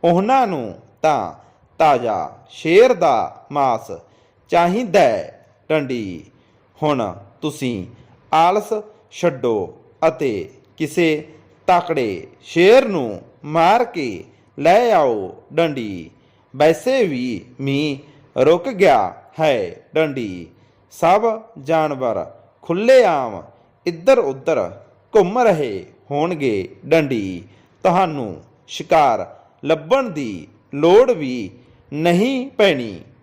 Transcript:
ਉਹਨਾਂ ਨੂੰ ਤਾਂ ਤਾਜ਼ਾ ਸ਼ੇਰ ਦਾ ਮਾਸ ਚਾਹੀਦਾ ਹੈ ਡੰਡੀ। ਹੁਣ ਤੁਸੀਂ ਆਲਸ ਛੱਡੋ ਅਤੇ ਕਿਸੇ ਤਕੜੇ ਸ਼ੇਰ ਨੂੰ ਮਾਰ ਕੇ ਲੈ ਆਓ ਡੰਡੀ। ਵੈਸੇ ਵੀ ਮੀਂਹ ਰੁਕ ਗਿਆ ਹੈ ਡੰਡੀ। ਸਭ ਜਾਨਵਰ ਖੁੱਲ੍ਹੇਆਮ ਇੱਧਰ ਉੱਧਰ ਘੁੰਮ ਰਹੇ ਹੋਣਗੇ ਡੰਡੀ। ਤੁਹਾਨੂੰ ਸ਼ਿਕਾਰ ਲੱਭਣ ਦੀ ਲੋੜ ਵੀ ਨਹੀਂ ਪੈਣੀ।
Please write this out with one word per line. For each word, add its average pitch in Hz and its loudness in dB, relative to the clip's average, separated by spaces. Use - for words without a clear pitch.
ਉਹਨਾਂ 202 2
ਨੂੰ 123 -8
ਤਾਂ 120 0
ਤਾਜ਼ਾ 117 0
ਸ਼ੇਰ 214 4
ਦਾ 143 -2
ਮਾਸ 131 -2
ਚਾਹੀਦਾ 180 0
ਹੈ 113 0
ਡੰਡੀ। 123 -4
ਹੁਣ 123 -2
ਤੁਸੀਂ 123 -6
ਆਲਸ 185 2
ਛੱਡੋ 120 -4
ਅਤੇ 123 -4
ਕਿਸੇ 156 -2
ਤਕੜੇ 147 0
ਸ਼ੇਰ 226 4
ਨੂੰ 127 -6
ਮਾਰ 170 2
ਕੇ 127 -8
ਲੈ 208 4
ਆਓ 120 0
ਡੰਡੀ। 117 -4
ਵੈਸੇ 170 2
ਵੀ 123 -6
ਮੀਂਹ 139 -2
ਰੁਕ 165 2
ਗਿਆ 151 2
ਹੈ 123 -2
ਡੰਡੀ। 117 -4
ਸਭ 214 2
ਜਾਨਵਰ 131 -2
ਖੁੱਲ੍ਹੇਆਮ 170 2
ਇੱਧਰ 180 2
ਉੱਧਰ 135 -4
ਘੁੰਮ 208 2
ਰਹੇ 147 0
ਹੋਣਗੇ 143 -2
ਡੰਡੀ। 127 -2
ਤੁਹਾਨੂੰ 151 -2
ਸ਼ਿਕਾਰ 131 0
ਲੱਭਣ 165 -2
ਦੀ 113 -10
ਲੋੜ 185 4
ਵੀ 127 -6
ਨਹੀਂ 202 0
ਪੈਣੀ। 127 -2